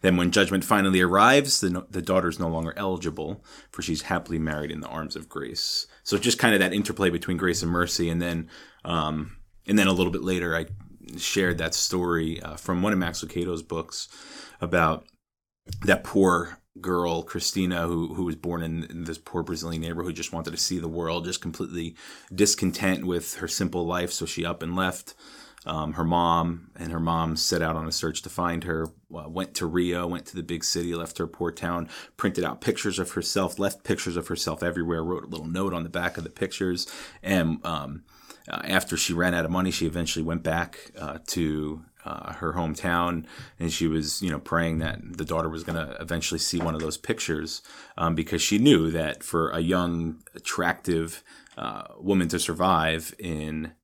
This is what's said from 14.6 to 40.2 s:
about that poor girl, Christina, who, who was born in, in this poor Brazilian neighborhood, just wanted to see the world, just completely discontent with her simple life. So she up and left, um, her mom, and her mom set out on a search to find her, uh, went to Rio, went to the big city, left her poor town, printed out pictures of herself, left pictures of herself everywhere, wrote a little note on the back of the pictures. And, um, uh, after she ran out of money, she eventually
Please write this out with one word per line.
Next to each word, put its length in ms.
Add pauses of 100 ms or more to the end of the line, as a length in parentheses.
about 480 (760)
that 180
poor 560 (220)
girl, 420
Christina, 640
who, 280
who 100
was 100
born 280
in, 220
in 200
this 120
poor 280
Brazilian 360
neighborhood, 360
just 160
wanted 180
to 60
see 240
the 80
world, 360
just 160
completely 540 (400)
discontent 720
with 300
her 100
simple 400
life. 240
So 160
she 180
up 160
and 140
left, 400 (500)
um, 280
her 100
mom, 720
and 160
her 80
mom 380
set 260
out 140
on 100
a 60
search 300
to 60
find 360
her, 240 (260)
uh, 140
went 260
to 120
Rio, 420
went 180
to 80
the 80
big 220
city, 320
left 220
her 100
poor 240
town, 360 (280)
printed 260
out 180
pictures 380
of 140
herself, 480
left 240
pictures 320
of 100
herself 380
everywhere, 400
wrote 180
a 60
little 180
note 280
on 100
the 40
back 300
of 60
the 60
pictures. 580 (340)
And, 420
um, 380 (460)
uh, 160
after 320
she 160
ran 220
out 100
of 80
money, 180
she 160
eventually 380